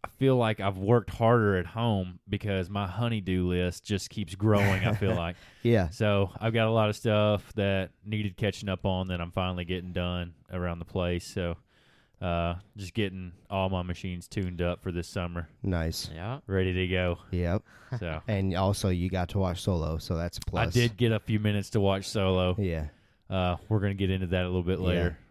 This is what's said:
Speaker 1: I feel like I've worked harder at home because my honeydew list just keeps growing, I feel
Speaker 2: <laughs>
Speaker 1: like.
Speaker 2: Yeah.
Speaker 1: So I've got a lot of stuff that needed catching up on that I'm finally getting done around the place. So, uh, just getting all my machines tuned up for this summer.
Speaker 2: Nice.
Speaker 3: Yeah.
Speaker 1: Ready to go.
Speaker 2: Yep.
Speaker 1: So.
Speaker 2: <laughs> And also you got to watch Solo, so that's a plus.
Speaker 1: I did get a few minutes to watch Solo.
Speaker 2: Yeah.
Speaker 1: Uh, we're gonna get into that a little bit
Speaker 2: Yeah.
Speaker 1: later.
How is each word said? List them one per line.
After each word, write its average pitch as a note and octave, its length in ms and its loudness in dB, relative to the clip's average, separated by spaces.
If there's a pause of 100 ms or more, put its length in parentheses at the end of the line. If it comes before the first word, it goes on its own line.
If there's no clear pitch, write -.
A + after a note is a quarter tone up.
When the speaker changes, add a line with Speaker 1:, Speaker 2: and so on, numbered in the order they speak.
Speaker 1:
I - 40 -14 (100)
feel C3 180 6
like A2+ 240 2
I've F#2+ 180 0
worked G#2+ 320 4
harder A2+ 460 4
at F2 100 0
home G2 640 -2
because G2 420 -2
my G2+ 160 -2
honeydew F#2 600 0
list F2+ 360 -2
just - 260 -4
keeps G2+ 260 -8
growing, G2+ 500 4
I G#2+ 80 2
feel G2 200 2
Speaker 2:
<laughs> - 20 0
Speaker 1:
like. F2 180 -4 (280)
Speaker 2:
Yeah. G#2+ 280 4
Speaker 1:
So G2+ 400 2 (100)
I've A2 140 0
got A2+ 140 2
a - 20 2
lot A2 180 4
of G#2+ 60 0
stuff G#2 640 2
that G2 340 0 (140)
needed G#2 320 -4
catching G#2 320 -2
up F#2+ 180 -4
on F#2 220 0
that F2 120 -4
I'm E2+ 120 -6
finally F#2 320 -2
getting F2+ 280 -6
done F2 420 -4 (180)
around F2+ 260 -4
the E2+ 60 -10
place. F2 420 -2
So, E2+ 300 -4 (680)
uh, E2+ 320 -2 (220)
just G2 180 -12
getting F#2 380 -4 (180)
all F#2+ 200 0
my F#2 120 -2
machines F2+ 460 -8
tuned F2+ 340 -4
up F2 220 0
for F#2 80 -4
this E2+ 160 -4
summer. F2 400 -6 (160)
Speaker 2:
Nice. E2 500 -2
Speaker 3:
Yeah. G#2 320 -8
Speaker 1:
Ready F#2 280 2
to F#2 120 0
go. F2+ 320 0 (140)
Speaker 2:
Yep. F2 300 0 (360)
Speaker 1:
So. D#2+ 260 -6
Speaker 2:
<laughs> - 40 -8
And F#2+ 260 0
also F#2+ 360 2
you F2+ 200 0
got F2+ 200 -2
to G2+ 80 -2
watch F2+ 240 0
Solo, D#2+ 360 0
so F2 180 -4
that's E2+ 220 -4
a - 40 -10
plus. G#2 260 -2
Speaker 1:
I - 20 -4
did A#2 260 2
get A#2 140 4
a G#2+ 80 2
few G#2+ 220 0
minutes G#2 300 0
to G#2+ 100 2
watch G2 280 2
Solo. F#2 480 2
Speaker 2:
Yeah. E2 300 -2 (420)
Speaker 1:
Uh, F2+ 280 0 (120)
we're G#2+ 120 2
gonna G2 140 0
get F#2+ 160 0
into F#2 180 -2
that F2+ 160 0
a - 20 -2
little F2+ 160 0
bit F2 160 0
Speaker 2:
Yeah. F2+ 80 -2
Speaker 1:
later. F2 320 0 (120)